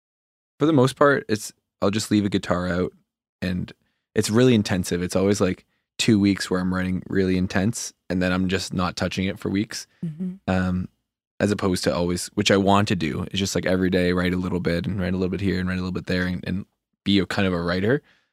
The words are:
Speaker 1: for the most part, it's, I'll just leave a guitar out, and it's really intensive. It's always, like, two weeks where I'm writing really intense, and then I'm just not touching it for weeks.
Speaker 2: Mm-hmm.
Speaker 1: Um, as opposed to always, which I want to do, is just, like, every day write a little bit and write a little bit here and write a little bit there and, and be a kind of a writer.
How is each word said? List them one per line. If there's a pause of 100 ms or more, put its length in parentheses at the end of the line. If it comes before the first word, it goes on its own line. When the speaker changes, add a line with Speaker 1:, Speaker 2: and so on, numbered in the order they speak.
(600)
Speaker 1:
for
the
most
part,
it's, (300)
I'll
just
leave
a
guitar
out, (480)
and (440)
it's
really
intensive.
It's
always,
like, (320)
two
weeks
where
I'm
writing
really
intense, (160)
and
then
I'm
just
not
touching
it
for
weeks. (180)
Speaker 2:
Mm-hmm. (120)
Speaker 1:
Um, (500)
as
opposed
to
always,
which
I
want
to
do,
is
just,
like,
every
day
write
a
little
bit
and
write
a
little
bit
here
and
write
a
little
bit
there
and,
and (400)
be
a
kind
of
a
writer. (320)